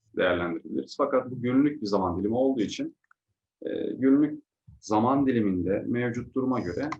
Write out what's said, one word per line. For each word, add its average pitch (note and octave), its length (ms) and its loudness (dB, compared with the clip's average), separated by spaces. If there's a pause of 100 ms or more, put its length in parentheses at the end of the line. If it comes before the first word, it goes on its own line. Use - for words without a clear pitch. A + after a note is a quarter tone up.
(180)
değerlendirebiliriz. F2 800 -2
Fakat B2+ 340 0
bu B2 100 -8
günlük C#3 400 2
bir G#2+ 60 -4
zaman F#2 320 0
dilimi G#2+ 160 0
olduğu C3+ 260 2
için, C3 340 -6 (680)
e, - 320 -6
günlük C#3+ 500 2 (360)
zaman B2 480 2
diliminde G2 600 0
mevcut A#2+ 480 -4
duruma C3 240 0
göre F#2+ 300 -4 (100)